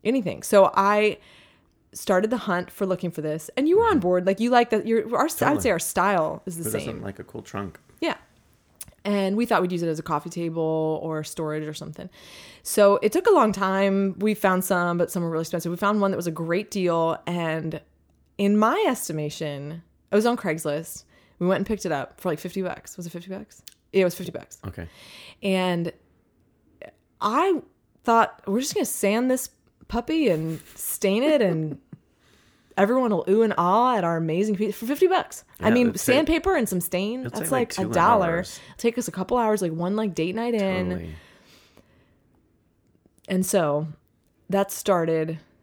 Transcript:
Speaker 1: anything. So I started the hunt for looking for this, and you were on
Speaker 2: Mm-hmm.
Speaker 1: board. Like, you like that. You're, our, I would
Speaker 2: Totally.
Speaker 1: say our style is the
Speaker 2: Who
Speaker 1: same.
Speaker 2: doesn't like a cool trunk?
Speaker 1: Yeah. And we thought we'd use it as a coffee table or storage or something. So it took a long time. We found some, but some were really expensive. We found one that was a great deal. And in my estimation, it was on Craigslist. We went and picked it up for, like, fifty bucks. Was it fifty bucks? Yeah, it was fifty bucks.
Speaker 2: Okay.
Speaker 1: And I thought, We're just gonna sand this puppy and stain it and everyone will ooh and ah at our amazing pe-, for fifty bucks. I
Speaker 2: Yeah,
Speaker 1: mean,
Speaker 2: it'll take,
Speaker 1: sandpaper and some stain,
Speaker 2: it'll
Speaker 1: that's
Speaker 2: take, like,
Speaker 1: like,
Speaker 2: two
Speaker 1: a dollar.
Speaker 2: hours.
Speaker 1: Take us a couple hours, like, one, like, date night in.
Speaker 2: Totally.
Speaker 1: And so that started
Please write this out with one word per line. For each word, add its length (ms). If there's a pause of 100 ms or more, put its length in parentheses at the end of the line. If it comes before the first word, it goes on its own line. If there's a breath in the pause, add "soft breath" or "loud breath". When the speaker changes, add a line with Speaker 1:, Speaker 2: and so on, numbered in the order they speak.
Speaker 1:
anything. 400
So 320
I 420 (760 soft breath)
started 360
the 80
hunt 320
for 160
looking 240
for 120
this, 360
and 100
you 120
were 60
on 80
Speaker 2:
Mm-hmm. 80
Speaker 1:
board. 260
Like, 120
you 120
like 180
that. 160
You're, 180 (120)
our, 60
I 20
would 80
Speaker 2:
Totally. 300
Speaker 1:
say 100
our 80
style 680
is 120
the 80
Speaker 2:
Who 40
Speaker 1:
same. 160
Speaker 2:
doesn't 160
like 160
a 60
cool 180
trunk? 380 (200)
Speaker 1:
Yeah. 180 (880)
And 340
we 80
thought 160
we'd 100
use 120
it 40
as 120
a 40
coffee 260
table 720
or 220
storage 420
or 80
something. 360 (520 loud breath)
So 400
it 120
took 120
a 60
long 220
time. 640
We 140
found 320
some, 320
but 120
some 140
were 60
really 140
expensive. 280
We 60
found 240
one 100
that 60
was 100
a 40
great 400
deal. 540
And 540 (580)
in 200
my 280
estimation, 960 (300)
it 40
was 100
on 100
Craigslist. 680 (340 soft breath)
We 80
went 120
and 80
picked 180
it 80
up 260
for, 100
like, 100
fifty 220
bucks. 360
Was 100
it 40
fifty 180
bucks? 320 (320)
Yeah, 80
it 40
was 100
fifty 180
bucks. 240 (100)
Speaker 2:
Okay. 220 (520 loud breath)
Speaker 1:
And 520 (1300)
I 400 (420)
thought, 420
We're 140
just 140
gonna 120
sand 460
this 180 (380)
puppy 420
and 300 (160)
stain 480
it 180
and 380 (1000 soft breath)
everyone 340
will 180
ooh 120
and 160
ah 400
at 60
our 140
amazing 380
pe-, 160
for 140
fifty 220
bucks. 360 (160 soft breath)
I 100
Speaker 2:
Yeah, 40
Speaker 1:
mean, 140
Speaker 2:
it'll 60
take, 80
Speaker 1:
sandpaper 540
and 140
some 120
stain, 400
Speaker 2:
it'll 100
Speaker 1:
that's 120
Speaker 2:
take, 80
like, 260
Speaker 1:
like, 80
Speaker 2:
two 60
Speaker 1:
a 20
dollar. 320 (120)
Speaker 2:
hours. 220 (180 loud breath)
Speaker 1:
Take 200
us 100
a 40
couple 260
hours, 240
like, 120
one, 220
like, 200
date 200
night 180
in. 360
Speaker 2:
Totally. 260 (2000 soft breath)
Speaker 1:
And 180
so 420 (600)
that 220
started 680 (240)